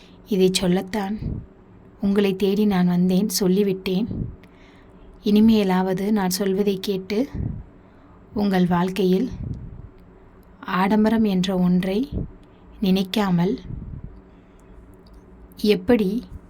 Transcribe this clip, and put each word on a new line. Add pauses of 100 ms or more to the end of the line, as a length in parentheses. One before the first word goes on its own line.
(260)
இதை
சொல்லத்தான் (840)
உங்களை
தேடி
நான்
வந்தேன், (120)
சொல்லிவிட்டேன். (1160)
இனிமேலாவது
நான்
சொல்வதை
கேட்டு (1080)
உங்கள்
வாழ்க்கையில் (1300)
ஆடம்பரம்
என்ற
ஒன்றை (720)
நினைக்காமல் (2000)
எப்படி (260)